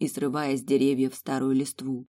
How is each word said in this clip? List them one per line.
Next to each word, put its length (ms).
и 80
срывая 480
с 40
деревьев 540
старую 400
листву. 540